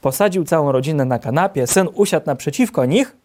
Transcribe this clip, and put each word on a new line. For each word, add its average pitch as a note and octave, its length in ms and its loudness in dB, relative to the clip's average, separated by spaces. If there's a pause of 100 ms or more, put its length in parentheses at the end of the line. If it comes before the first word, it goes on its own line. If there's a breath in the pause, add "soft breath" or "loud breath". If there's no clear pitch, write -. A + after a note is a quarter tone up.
Posadził F3+ 420 0
całą D3 280 0
rodzinę C3+ 340 0
na B2+ 140 -2
kanapie, C#3 480 -2
syn F#3 260 2
usiadł F#3+ 320 0
naprzeciwko C#3+ 600 -2
nich G3 400 0